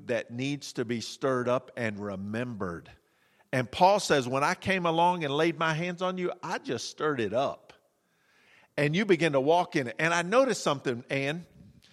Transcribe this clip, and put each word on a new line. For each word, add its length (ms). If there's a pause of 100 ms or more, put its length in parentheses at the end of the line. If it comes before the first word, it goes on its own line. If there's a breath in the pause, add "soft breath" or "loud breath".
that 260
needs 420
to 120
be 160
stirred 480
up 260
and 240
remembered. 920 (640)
And 180
Paul 300
says, 260
"When 180
I 100
came 320
along 400
and 100
laid 240
my 140
hands 280
on 160
you, 140 (100)
I 180
just 300
stirred 300
it 140
up." 400 (1040 soft breath)
And 180
you 80
begin 300
to 80
walk 340
in 120
it. 120
And 140
I 80
noticed 420
something, 460
Ann. 360 (480 loud breath)